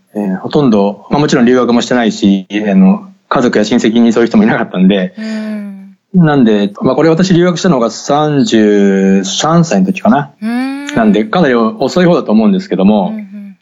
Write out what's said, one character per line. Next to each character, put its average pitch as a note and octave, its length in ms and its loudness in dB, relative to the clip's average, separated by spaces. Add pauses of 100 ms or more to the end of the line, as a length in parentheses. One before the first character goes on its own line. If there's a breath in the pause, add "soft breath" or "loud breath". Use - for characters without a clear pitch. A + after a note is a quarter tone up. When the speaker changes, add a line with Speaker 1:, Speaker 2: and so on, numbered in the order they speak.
(140)
Speaker 1:
え G#2+ 40 -8
ー、 G2 180 -4
ほ A#2+ 120 -10
と D3+ 140 0
ん B2+ 80 2
ど、 G2+ 400 -2
ま D3 60 -2
あ、 C#3+ 40 0
も D3 60 0
ち C#3+ 80 0
ろ C3 80 2
ん - 20 2
留 B2+ 120 4
学 A#2+ 160 0
も A#2 100 2
し - 40 -6
て B2+ 80 -2
な A#2+ 100 0
い G#2 80 0
し、 G2 380 0
あ G#2 240 -2
の、 F#2+ 360 2 (180)
家 C#3 140 -2
族 A#2+ 160 0
や G#2+ 60 2
親 A#2+ 140 0
戚 A2+ 200 0
に A#2 140 2
そ A#2 80 0
う - 20 4
い A2+ 40 2
う - 20 0
人 - 80 0
も G#2 80 4
い - 20 2
な B2 100 0
か A#2 60 -2
っ A2+ 80 -10
た - 80 -8
ん F#3 80 4
で、 F#3+ 320 0
Speaker 2:
う A3 40 -10
ん。 G#3 720 -10 (180)
Speaker 1:
な D#3 220 2
ん B2+ 80 4
で、 G#2 280 0 (100)
ま B2+ 100 0
あ、 - 20 0
こ D3 80 0
れ E3 60 4
私 E3 260 2
留 E3+ 100 4
学 F3 140 -2
し - 40 -10
た G3 60 0
の C3+ 120 2
が A2+ 100 0
三 D3 540 -2
十 G2+ 800 2
三 E3 400 0
歳 G2 160 0
の F#2 60 0
時 F#2+ 140 -6
か G#2 100 0
な。 C#3+ 200 0 (100)
Speaker 2:
う G#3+ 60 -8
ー - 20 -4
ん。 C4 460 -6
Speaker 1:
な A#2 100 0
ん G#2+ 60 2
で、 G#2+ 140 0
か F3 160 -4
な D3+ 80 2
り B2 60 0
遅 A#2 460 -2
い F#3 40 2
方 E3+ 100 4
だ B2+ 80 -2
と A2 80 -6
思 G#2+ 140 2
う G#2+ 40 4
ん G2 40 2
で F#2 80 0
す - 80 -12
け F#2+ 80 -4
ど F#2+ 80 0
も、 G#2+ 240 2
Speaker 2:
う - 20 -8
ん A3 40 -10
う - 20 -10
ん - 20 -10
う G#3+ 40 -12
ん G3+ 400 -18